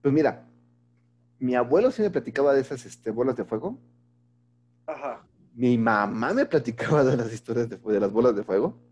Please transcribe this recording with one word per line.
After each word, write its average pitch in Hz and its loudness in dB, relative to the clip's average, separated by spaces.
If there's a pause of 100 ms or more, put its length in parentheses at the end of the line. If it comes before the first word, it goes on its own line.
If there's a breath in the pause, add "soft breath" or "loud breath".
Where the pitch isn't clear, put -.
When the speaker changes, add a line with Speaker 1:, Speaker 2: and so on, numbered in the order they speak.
Speaker 1:
Pues 143 0
mira, 143 0 (920)
mi 127 -2
abuelo 147 2
sí - -6
me 208 0
platicaba 139 0
de 135 4
esas, 131 -10
este, - -10
bolas 123 0
de 98 -4
fuego. 165 -8 (1040)
Speaker 2:
Ajá. 143 -10 (280)
Speaker 1:
Mi 123 2
mamá 113 0
me 269 2
platicaba 143 0
de 135 4
las 113 -4
historias 117 -4
de, 104 -12
de 107 0
las 101 0
bolas 117 4
de 101 -4
fuego. 107 -2 (140)